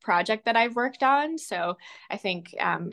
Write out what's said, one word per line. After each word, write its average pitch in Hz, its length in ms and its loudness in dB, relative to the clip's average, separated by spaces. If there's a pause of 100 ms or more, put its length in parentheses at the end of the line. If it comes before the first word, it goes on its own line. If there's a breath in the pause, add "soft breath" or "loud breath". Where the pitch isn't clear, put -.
project 185 460 0
that 233 100 2
I've 233 180 2
worked 262 280 -2
on. 285 340 2
So 175 400 -4 (340 loud breath)
I 208 60 -4
think, 180 440 -6
um, 170 320 -2